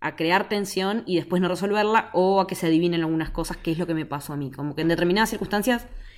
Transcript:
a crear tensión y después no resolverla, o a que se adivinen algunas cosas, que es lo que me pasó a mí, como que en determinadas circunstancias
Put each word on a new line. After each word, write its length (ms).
a 160
crear 320
tensión 580
y 100
después 260
no 60
resolverla, 680
o 260
a 60
que 80
se 120
adivinen 360
algunas 280
cosas, 280
que 140
es 60
lo 80
que 80
me 120
pasó 260
a 40
mí, 140
como 240
que 80
en 60
determinadas 420
circunstancias 560